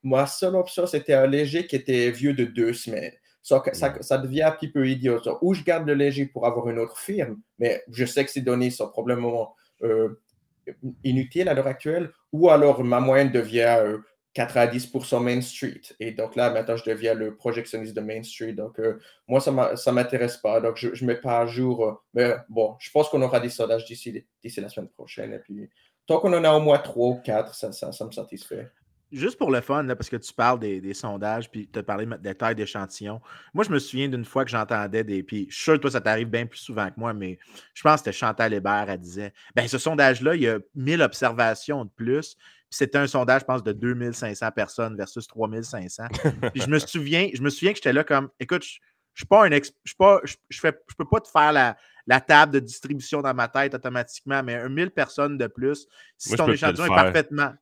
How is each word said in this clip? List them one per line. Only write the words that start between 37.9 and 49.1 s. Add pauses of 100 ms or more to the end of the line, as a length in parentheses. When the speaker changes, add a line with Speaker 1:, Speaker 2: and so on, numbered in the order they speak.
Speaker 3:
que
c'était
Chantal
Hébert,
elle
disait, « (220)
Ben,
ce
sondage-là,
il
y
a (160)
mille
observations
de
plus. » (360)
Puis
c'était
un
sondage,
je
pense,
de
deux
mille
cinq
cents
personnes
versus
trois
mille
cinq
cents. (440)
Puis
je
me
Speaker 2:
<laughs>
Speaker 3:
souviens,
je
me
souviens
que
j'étais
là
comme, « (100)
Écoute,
je, (340)